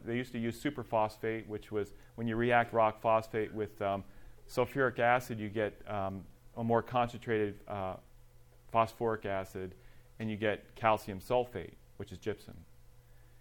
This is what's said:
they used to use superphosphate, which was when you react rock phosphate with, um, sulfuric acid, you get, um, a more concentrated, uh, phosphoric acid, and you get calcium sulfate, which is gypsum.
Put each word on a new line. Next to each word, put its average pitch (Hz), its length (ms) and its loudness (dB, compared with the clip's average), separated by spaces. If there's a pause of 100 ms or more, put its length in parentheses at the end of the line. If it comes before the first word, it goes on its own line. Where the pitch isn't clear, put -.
they 117 100 -2
used 123 180 -4
to 120 60 -4
use 113 220 -2
superphosphate, 110 840 -2
which 107 240 -8
was 101 220 -2 (220)
when 117 120 -2
you 110 80 2
react 120 380 4
rock 110 280 4
phosphate 110 520 2
with, 104 280 -4
um, 98 220 0 (460)
sulfuric 127 500 0
acid, 123 400 2
you 104 100 -4
get, 104 400 -2
um, 95 340 -4 (340)
a 117 60 -4
more 117 180 4
concentrated, 113 880 0
uh, 95 280 -6 (800)
phosphoric 110 500 2
acid, 95 480 -6 (460)
and 110 100 -4
you 107 60 -4
get 104 400 -2
calcium 107 460 2
sulfate, 120 540 -2 (200)
which - 160 -10
is 92 60 -12
gypsum. - 400 -8 (840)